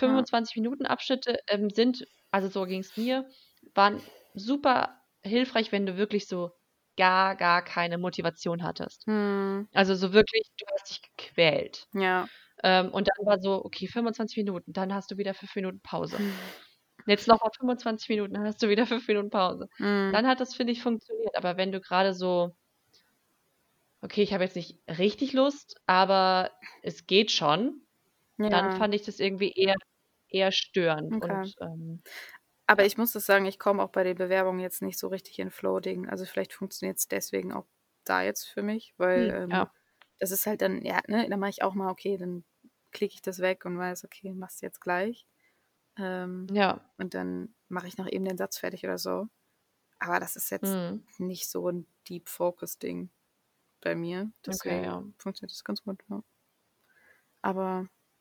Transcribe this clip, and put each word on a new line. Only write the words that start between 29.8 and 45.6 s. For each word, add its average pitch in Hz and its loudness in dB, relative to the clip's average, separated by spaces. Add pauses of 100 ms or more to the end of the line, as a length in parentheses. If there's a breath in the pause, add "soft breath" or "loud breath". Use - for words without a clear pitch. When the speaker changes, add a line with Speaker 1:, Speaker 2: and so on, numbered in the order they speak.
Speaker 2:
eher 190 2
störend 165 0
Speaker 1:
Okay. - 0
Speaker 2:
und, 190 -4
ähm, 165 -10 (640 loud breath)
Speaker 1:
Aber 208 8
Speaker 2:
ja. - 6
Speaker 1:
ich 202 2
muss 233 0
das 208 -6
sagen, 196 6
ich 196 -6
komme 202 2
auch 190 -4
bei 190 2
den 185 0
Bewerbungen 185 0
jetzt 185 -6
nicht 190 -6
so 196 -4
richtig 185 -10
in 190 -6
Flow-Ding. 190 -4
Also 185 -6
vielleicht 190 -6
funktioniert's - -6
deswegen 190 -4
auch - -8 (380)
da 185 2
jetzt 202 -4
für - -8
mich, 214 -6
weil, 185 2
Speaker 2:
Hm, - -2
Speaker 1:
ähm, 180 -6
Speaker 2:
ja. 185 0 (460)
Speaker 1:
das 190 -2
ist - -2
halt 208 -2
dann, 190 -2
ja, 180 -2
ne, 220 0
dann 202 -2
mache 196 -2
ich - -6
auch 190 0
mal, 190 -2
okay, 196 -4
dann 180 -8 (480)
klicke - -6
ich - -20
das 185 -8
weg 185 0
und 175 -6
weiß: 180 -6
„Okay, 190 -14
machst 185 -14
du 190 -8
jetzt - -12
gleich.“ 185 -2 (720)